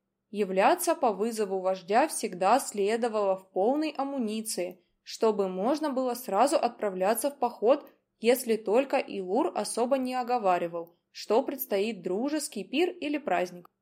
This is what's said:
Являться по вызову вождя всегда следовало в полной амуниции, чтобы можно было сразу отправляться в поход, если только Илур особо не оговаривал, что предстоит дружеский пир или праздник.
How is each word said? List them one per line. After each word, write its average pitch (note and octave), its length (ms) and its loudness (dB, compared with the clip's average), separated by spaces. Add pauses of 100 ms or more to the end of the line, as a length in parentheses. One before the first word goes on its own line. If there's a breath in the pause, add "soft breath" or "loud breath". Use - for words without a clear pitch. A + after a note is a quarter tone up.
(300)
Являться G#3 640 2
по C#4 180 0
вызову G3+ 480 -2
вождя F#3+ 480 0
всегда G3 520 2
следовало G#3+ 800 0
в - 140 -18
полной C#4+ 460 0
амуниции, A3 840 -4 (220)
чтобы G3+ 480 0
можно C4+ 400 0
было B3+ 240 0
сразу A#3+ 440 2
отправляться G#3+ 720 0
в - 80 -12
поход, A#3+ 500 2 (300)
если A3+ 380 2
только A#3+ 400 2
Илур G3+ 580 -2
особо A#3+ 420 0
не B3+ 160 -2
оговаривал, F#3 840 0 (140)
что - 320 0
предстоит G#3+ 600 -2
дружеский A3 600 -4
пир E4+ 280 0
или D4+ 260 -6
праздник. F3+ 500 -2 (140)